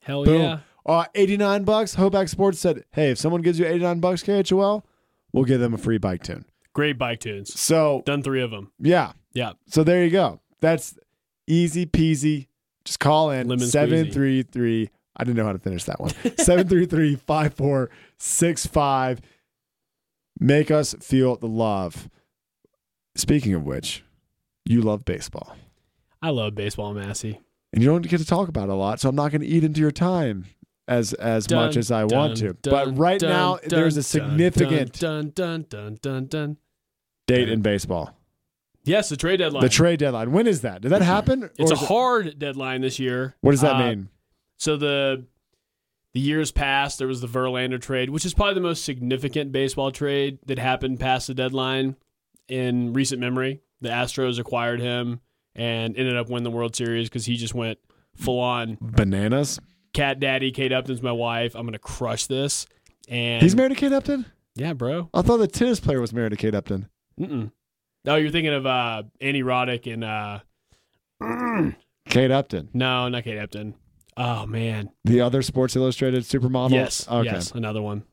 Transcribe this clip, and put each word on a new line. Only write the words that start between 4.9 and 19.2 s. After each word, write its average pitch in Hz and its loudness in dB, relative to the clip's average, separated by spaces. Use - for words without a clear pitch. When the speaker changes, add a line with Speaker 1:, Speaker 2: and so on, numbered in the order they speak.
Speaker 2:
we'll 131 2
give 123 4
them 120 2
a 107 -6
free 113 0
bike 92 -2
tune." - -12
Speaker 1:
Great 147 0
bike 117 -4
tunes. 101 -10
Speaker 2:
So 151 2
Speaker 1:
Done 143 -2
three 131 -2
of 120 -4
'em. 104 -14
Speaker 2:
Yeah. 156 4
Speaker 1:
Yeah. 117 -4
Speaker 2:
So 156 4
there 175 6
you 170 4
go. 160 2
That's 160 0
easy 170 2
peasy. 151 2
Just - -6
call 151 4
in. 127 -2
Speaker 1:
Lemon 123 0
squeezy. 123 -2
Speaker 2:
Seven 151 2
three 135 2
three. 113 -2
I - -6
didn't 120 0
know 113 2
how 104 0
to 92 -4
finish 92 -6
that - -6
one. - -4
Speaker 1:
<laughs> 233 -2
Speaker 2:
Seven 180 6
three 175 4
three, 156 2
five 151 0
four 139 0
six - 0
five. 131 0